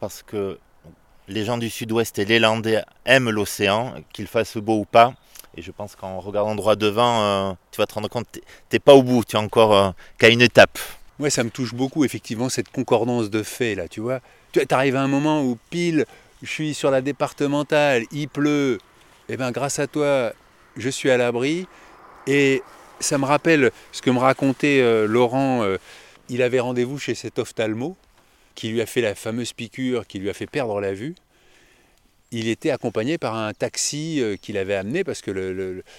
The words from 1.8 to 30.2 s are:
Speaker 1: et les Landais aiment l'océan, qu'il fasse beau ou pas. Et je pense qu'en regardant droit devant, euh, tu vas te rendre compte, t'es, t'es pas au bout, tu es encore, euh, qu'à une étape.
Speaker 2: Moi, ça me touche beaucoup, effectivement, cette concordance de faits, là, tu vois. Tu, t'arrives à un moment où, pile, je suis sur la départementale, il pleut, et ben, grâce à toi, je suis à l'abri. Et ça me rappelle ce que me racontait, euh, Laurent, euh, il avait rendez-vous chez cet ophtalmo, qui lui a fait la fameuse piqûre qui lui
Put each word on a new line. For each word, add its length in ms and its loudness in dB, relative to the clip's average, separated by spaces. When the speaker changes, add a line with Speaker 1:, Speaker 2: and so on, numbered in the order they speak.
Speaker 1:
et 60 0
les 140 4
Landais 440 0
aiment 240 4
l'océan, 640 0
qu'il 160 -12
fasse 300 -2
beau 220 0
ou 60 -4
pas. 280 6
Et 40 -16
je 100 -16
pense 240 -16
qu'en 240 -10
regardant 340 -2
droit 220 2
devant, 480 2
euh, 300 0
tu 60 -20
vas 80 2
te 80 -6
rendre 160 -6
compte, 200 -6
t'es, 120 -18
t'es 120 2
pas 140 8
au 100 10
bout, 200 2
tu 140 -2
es 20 2
encore, 340 4
euh, 180 6
qu'à 100 8
une 140 6
étape. 360 6
Speaker 2:
Moi, 120 -2
ça 160 -2
me 40 -6
touche 240 -8
beaucoup, 300 -2
effectivement, 460 -4
cette 200 -6
concordance 600 0
de 120 -2
faits, 360 -4
là, 100 -6
tu 140 -14
vois. 180 -6
Tu, 160 0
t'arrives 300 2
à 40 0
un 60 0
moment 340 0
où, 160 -2
pile, 360 0
je 60 -12
suis 240 -6
sur 180 0
la 100 2
départementale, 1120 0
il 160 -6
pleut, 520 0
et 80 -6
ben, 140 -4
grâce 280 -4
à 80 -2
toi, 460 0
je 140 -4
suis 200 -2
à 60 6
l'abri. 500 -2
Et 340 4
ça 180 -2
me 60 0
rappelle 480 4
ce 80 -14
que 100 2
me 80 2
racontait, 600 2
euh, 260 2
Laurent, 560 2
euh, 140 -2
il 140 -2
avait 180 2
rendez-vous 400 -2
chez 160 -6
cet 240 -10
ophtalmo, 560 -4
qui 120 -8
lui 140 -2
a 40 -2
fait 160 -4
la 140 0
fameuse 380 -6
piqûre 520 -6
qui 140 -12
lui 100 -6